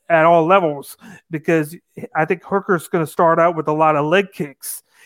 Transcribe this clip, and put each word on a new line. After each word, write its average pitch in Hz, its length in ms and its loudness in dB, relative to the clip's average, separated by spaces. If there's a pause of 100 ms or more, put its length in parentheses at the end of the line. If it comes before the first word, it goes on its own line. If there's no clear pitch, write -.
at 160 160 4
all 170 220 4
levels, 165 500 0 (340)
because 160 460 -2 (400)
I 156 80 0
think 175 180 -4
Hooker's 190 460 -4
gonna 165 180 -2
start 165 320 2
out 170 160 2
with 156 140 -6
a 156 40 0
lot 156 220 2
of 147 120 -2
leg 196 260 0
kicks. - 500 -12 (240)